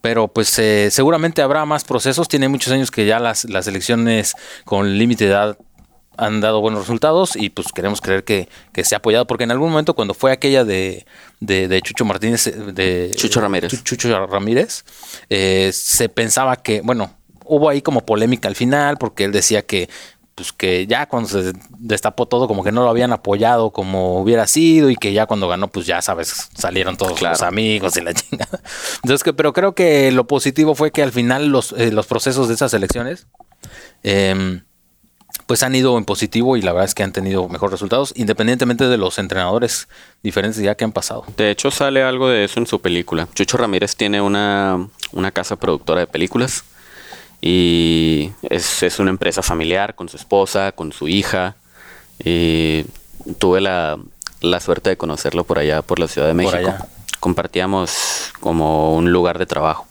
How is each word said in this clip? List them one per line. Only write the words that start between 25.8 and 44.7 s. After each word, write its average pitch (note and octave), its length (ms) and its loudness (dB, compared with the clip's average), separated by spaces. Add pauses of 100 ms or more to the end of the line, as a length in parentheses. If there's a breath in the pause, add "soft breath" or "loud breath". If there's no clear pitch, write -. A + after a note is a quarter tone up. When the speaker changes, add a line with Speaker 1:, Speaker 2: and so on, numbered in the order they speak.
Speaker 1:
ya E2+ 160 -2
sabes, - 520 -6
salieron F2+ 440 -4
todos F2+ 200 -2
Speaker 2:
Claro. E2+ 180 0
Speaker 1:
los - 60 -2
amigos G#2 540 0
y F2 60 -2
la E2+ 120 -6
<laughs> - 0 -
chingada. - 460 -6 (360 loud breath)
Entonces, C3+ 260 0
que, E3 100 2
pero D3 220 0
creo F#3+ 200 2
que D3 380 6
lo B2+ 140 4
positivo C#3+ 480 2
fue D3+ 160 0
que D3+ 120 0
al C3 100 0
final B2 340 0
los, C3+ 320 2
eh, A#2 140 2
los G#2+ 140 0
procesos B2+ 420 0
de A#2 60 2
esas A#2+ 200 0
elecciones, A#2+ 520 -4 (760 loud breath)
em, F#2+ 600 0 (840)
pues, B2+ 180 0
han C3 100 0
ido C3 240 4
en G#2+ 60 -2
positivo A2+ 520 0
y A2 60 0
la F#2 100 0
verdad F2+ 140 2
es F#2 80 -2
que - 80 -2
han F#2+ 100 -2
tenido F#2+ 360 -2
mejores F2 240 -2
resultados, G#2+ 420 -2
independientemente A#2+ 720 0
de B2 100 4
los F#2+ 220 0
entrenadores F#2+ 720 -2 (340 loud breath)
diferentes G#2+ 400 -2
ya G2+ 140 0
que - 80 -4
han A2 80 -4
pasado. - 320 -6 (120)
Speaker 2:
De G#2+ 140 2
hecho, C#3 220 0
sale C3+ 320 2
algo C3 240 0
de A2+ 160 4
eso G2+ 160 -2
en A#2 80 -2
su G2+ 120 -2
película. E2+ 540 -2
Chucho - 220 0
Ramírez G2+ 400 0
tiene G2+ 240 0
una, G2+ 640 0 (240)